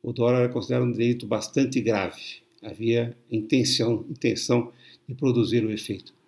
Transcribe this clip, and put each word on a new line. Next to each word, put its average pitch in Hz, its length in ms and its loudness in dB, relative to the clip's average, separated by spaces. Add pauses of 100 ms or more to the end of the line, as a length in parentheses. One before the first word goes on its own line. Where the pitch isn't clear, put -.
O 120 100 -6
dolo 123 240 4
era 123 120 4
considerado 123 380 0
um 120 60 0
delito 117 340 0
bastante 113 540 0
grave, 101 420 -2 (400)
havia 113 540 0 (140)
intenção, 113 760 0
intenção 120 640 0 (360)
de 127 60 -8
produzir 117 500 2
o 110 80 -2
efeito. - 420 -8 (140)